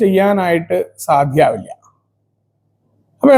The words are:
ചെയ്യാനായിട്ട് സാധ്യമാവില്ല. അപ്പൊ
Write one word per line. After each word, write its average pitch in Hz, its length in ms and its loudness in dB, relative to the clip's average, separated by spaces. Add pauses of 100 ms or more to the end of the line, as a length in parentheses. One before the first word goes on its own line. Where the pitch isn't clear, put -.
ചെയ്യാനായിട്ട് 190 720 0 (300)
സാധ്യമാവില്ല. 139 640 0 (1500)
അപ്പൊ 277 180 4